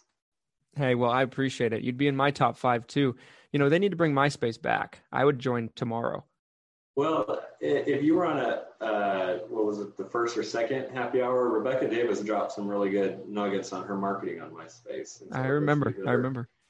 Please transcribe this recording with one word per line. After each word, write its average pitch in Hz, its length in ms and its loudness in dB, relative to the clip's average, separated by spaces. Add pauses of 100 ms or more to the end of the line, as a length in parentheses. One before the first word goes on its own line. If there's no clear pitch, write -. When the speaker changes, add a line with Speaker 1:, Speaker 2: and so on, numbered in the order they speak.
(760)
Speaker 1:
Hey, 131 180 2
well, 120 160 2
I 127 120 4
appreciate 127 500 0
it. 113 100 -2
You'd 127 140 -4
be 143 120 2
in 139 80 0
my 139 140 4
top 127 280 2
five 120 280 0
too. 135 300 0 (360)
You 147 60 2
know, 143 120 4
they 165 80 6
need 202 140 2
to 170 40 -4
bring 165 160 2
MySpace 139 480 2
back. - 400 -2 (100)
I 123 140 2
would 143 140 4
join 120 360 -2
tomorrow. 117 500 -4 (720)
Speaker 2:
Well, 147 460 0 (220)
i-, - 20 -2
if 143 380 0
you 160 140 4
were 180 100 2
on 151 120 0
a, - 460 -4
uh, 98 540 0 (100)
what 110 160 0
was 104 160 0
it, 98 160 -10
the - 80 -8
first 117 320 -2
or 104 60 0
second 127 480 -2
happy 127 320 0
hour, 123 260 2
Rebecca 127 400 2
Davis 113 320 0
dropped 101 320 -2
some 101 160 -4
really 101 220 0
good 98 380 0
nuggets 98 440 -2
on 90 140 -6
her 98 100 -4
marketing 98 460 -4
on 78 80 -14
MySpace. - 720 -14
And - 100 -16
so 131 80 -4
Speaker 1:
I 127 40 0
Speaker 2:
if 131 60 0
Speaker 1:
remember. 147 460 2
Speaker 2:
you 95 100 -6
Speaker 1:
I 123 60 2
Speaker 2:
are 123 60 6
Speaker 1:
remember. 127 300 -4 (220)